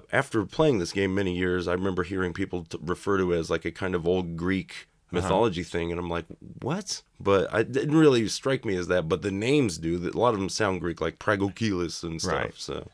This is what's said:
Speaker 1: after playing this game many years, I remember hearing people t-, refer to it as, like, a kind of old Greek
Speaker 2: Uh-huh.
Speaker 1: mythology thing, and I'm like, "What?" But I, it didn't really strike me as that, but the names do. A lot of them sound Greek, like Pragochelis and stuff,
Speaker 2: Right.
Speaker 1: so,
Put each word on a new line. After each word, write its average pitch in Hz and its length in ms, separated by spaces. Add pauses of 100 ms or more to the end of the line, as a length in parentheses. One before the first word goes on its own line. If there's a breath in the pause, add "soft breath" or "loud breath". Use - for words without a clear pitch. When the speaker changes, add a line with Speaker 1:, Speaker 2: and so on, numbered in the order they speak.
(140)
Speaker 1:
after 117 320
playing 143 340
this 85 140
game 95 200
many 95 220
years, 90 320
I 87 60
remember 92 300
hearing 90 280
people 90 320
t-, - 180
refer 90 360
to 92 160
it 85 60
as, 80 100
like, 82 160
a 87 60
kind 92 240
of 82 120
old 87 300
Greek 90 500 (260)
Speaker 2:
Uh-huh. - 80
Speaker 1:
mythology 95 420
thing, 85 280
and 85 80
I'm 87 100
like, 85 160 (360)
"What?" 180 400 (180)
But 98 340
I, 101 80
it 117 120
didn't 143 240
really 127 320
strike - 340
me 98 140
as 90 100
that, 87 220
but 87 140
the 101 80
names 110 460
do. 82 200 (100)
A 73 100
lot 117 160
of 101 60
them 95 80
sound 95 320
Greek, 82 220
like 82 180
Pragochelis 98 800
and 82 200
stuff, 87 120
Speaker 2:
Right. 64 220
Speaker 1:
so, - 380